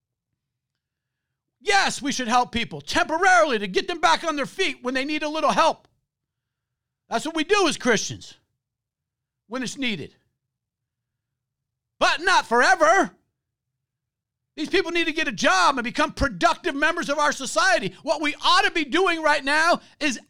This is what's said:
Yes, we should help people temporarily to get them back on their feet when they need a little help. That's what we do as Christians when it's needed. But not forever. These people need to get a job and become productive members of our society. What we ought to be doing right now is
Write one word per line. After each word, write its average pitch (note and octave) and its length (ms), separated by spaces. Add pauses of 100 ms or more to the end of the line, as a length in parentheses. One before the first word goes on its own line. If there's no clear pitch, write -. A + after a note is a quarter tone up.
(1600)
Yes, F4 440
we C4+ 80
should B3 160
help B3 240
people G#3 300
temporarily E4 760
to G3+ 100
get F4+ 200
them E4+ 120
back D#4+ 240
on D#4+ 120
their C#4 100
feet C#4+ 380
when B3 100
they C4 120
need D4+ 180
a D4+ 60
little D4+ 220
help. D4 360 (1200)
That's A3+ 160
what D#4+ 100
we D#4 80
do F#4+ 240
as C4 100
Christians - 580 (1120)
when B3+ 160
it's - 140
needed. A3 380 (1900)
But D#4 180
not E4+ 280
forever. D#4+ 640 (1500)
These D4 120
people F4 220
need E4+ 140
to D#4+ 80
get D#4 140
a C#4 40
job D4+ 460
and A#3+ 60
become B3 300
productive C#4+ 600
members D#4 360
of D4 100
our D4 120
society. D#4 680
What D4+ 220
we D4 100 (100)
ought F4+ 220
to F#4+ 60
be E4 140
doing E4 360
right D4 240
now D#4 360 (180)
is C#4 200 (100)